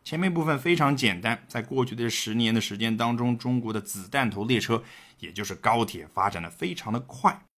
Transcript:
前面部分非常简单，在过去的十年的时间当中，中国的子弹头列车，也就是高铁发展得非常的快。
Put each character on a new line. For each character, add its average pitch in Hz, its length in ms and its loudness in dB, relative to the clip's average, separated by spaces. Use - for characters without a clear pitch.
前 156 100 -4
面 185 140 2
部 165 100 0
分 151 160 2
非 170 160 2
常 143 220 4
简 101 240 0
单， 113 260 -2
在 117 140 -6
过 131 240 -2
去 123 100 -4
的 117 140 -2
十 110 240 -4
年 113 220 2
的 110 80 2
时 101 160 -6
间 113 180 0
当 117 180 0
中， 120 220 2
中 123 240 0
国 113 100 -4
的 107 80 -2
子 98 300 -8
弹 131 220 2
头 98 160 -4
列 120 120 4
车， 110 240 0
也 82 120 -12
就 101 140 -6
是 95 100 -6
高 113 300 4
铁 78 300 -6
发 98 160 2
展 85 120 -4
得 82 60 -8
非 175 260 -6
常 113 160 -8
的 117 100 0
快。 - 420 -2